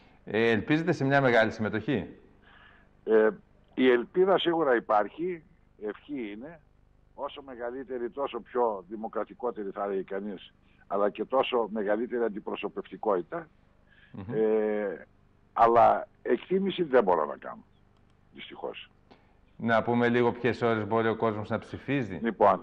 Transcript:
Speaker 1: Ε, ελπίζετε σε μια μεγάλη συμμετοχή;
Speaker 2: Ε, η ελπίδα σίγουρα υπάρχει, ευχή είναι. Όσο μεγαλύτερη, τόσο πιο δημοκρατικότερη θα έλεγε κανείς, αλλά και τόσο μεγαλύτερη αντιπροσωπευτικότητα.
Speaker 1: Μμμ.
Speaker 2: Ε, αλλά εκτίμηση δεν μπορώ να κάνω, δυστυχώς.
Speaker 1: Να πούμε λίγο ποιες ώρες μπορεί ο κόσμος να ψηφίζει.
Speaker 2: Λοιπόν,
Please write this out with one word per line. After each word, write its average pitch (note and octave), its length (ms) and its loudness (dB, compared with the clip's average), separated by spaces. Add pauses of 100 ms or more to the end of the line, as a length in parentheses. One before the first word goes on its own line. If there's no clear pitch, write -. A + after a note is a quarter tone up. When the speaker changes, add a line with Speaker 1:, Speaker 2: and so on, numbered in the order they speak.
(260)
Speaker 1:
Ε, A2+ 240 2
ελπίζετε D#3+ 420 2
σε C3+ 140 -2
μια C#3 160 4
μεγάλη A2+ 300 4
συμμετοχή; G#2+ 560 -2 (960)
Speaker 2:
Ε, A2 260 4 (440)
η B2+ 160 4
ελπίδα F3 500 2
σίγουρα E3 360 2
υπάρχει, A2+ 680 -2 (440)
ευχή A2+ 440 -8
είναι. D3 280 -16 (640)
Όσο C#3+ 200 -10
μεγαλύτερη, B2 680 -8
τόσο C3 300 -6
πιο G#2+ 500 -2
δημοκρατικότερη G#2+ 800 -8
θα F#2 140 -6
έλεγε G2 180 -2
κανείς, G2 520 -10 (340)
αλλά G2+ 220 0
και G#2 160 -6
τόσο B2+ 460 0
μεγαλύτερη A2 520 -2
αντιπροσωπευτικότητα. G#2 1200 -6 (640)
Speaker 1:
Μμμ. G#2 240 -10
Speaker 2:
Ε, G#2+ 720 -2 (460)
αλλά A2+ 540 6 (140)
εκτίμηση F3+ 640 -2
δεν B2+ 200 4
μπορώ E2+ 220 2
να C2+ 120 -6
κάνω, - 260 -16 (720)
δυστυχώς. - 560 -14 (680)
Speaker 1:
Να A2+ 260 2
πούμε A#2+ 260 2
λίγο A#2+ 220 4
ποιες A#2+ 300 -2
ώρες A2 260 2
μπορεί A2+ 200 2
ο G#2+ 80 0
κόσμος A2 340 -2
να A2 100 -2
ψηφίζει. G#2 640 -6
Speaker 2:
Λοιπόν, G2+ 400 4